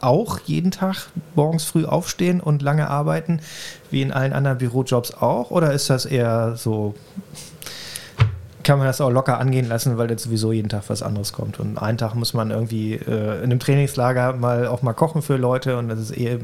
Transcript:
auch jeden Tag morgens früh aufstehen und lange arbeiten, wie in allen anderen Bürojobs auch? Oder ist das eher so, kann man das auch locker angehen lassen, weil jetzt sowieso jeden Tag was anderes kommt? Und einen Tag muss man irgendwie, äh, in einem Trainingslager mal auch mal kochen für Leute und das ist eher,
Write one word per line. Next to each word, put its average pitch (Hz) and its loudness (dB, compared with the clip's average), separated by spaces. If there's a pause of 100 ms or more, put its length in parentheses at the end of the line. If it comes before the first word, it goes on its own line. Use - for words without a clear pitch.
auch 123 2
jeden 165 2
Tag - -4 (260)
morgens 156 2
früh 160 0
aufstehen 180 0
und 147 0
lange 147 2
arbeiten, 156 0 (500)
wie 139 0
in 135 0
allen 135 0
anderen 139 2
Bürojobs 123 0
auch? 123 0
Oder 160 2
ist 143 0
das 127 2
eher 117 2
so, 107 -2 (1700)
kann 143 4
man 135 4
das 131 0
auch 135 4
locker 127 2
angehen 127 2
lassen, 117 0
weil 117 2
jetzt 113 -2
sowieso 110 0
jeden 107 0
Tag 104 -4
was 107 -4
anderes 104 -4
kommt? - -6
Und 104 -4
einen 113 0
Tag 110 -2
muss 117 -2
man 110 0
irgendwie, 110 -2
äh, 107 -2
in 123 0
einem 123 4
Trainingslager 127 2
mal 120 0
auch 123 -2
mal 117 0
kochen 156 0
für 139 0
Leute 127 0
und 117 -2
das 113 -2
ist 110 -4
eher, 120 -2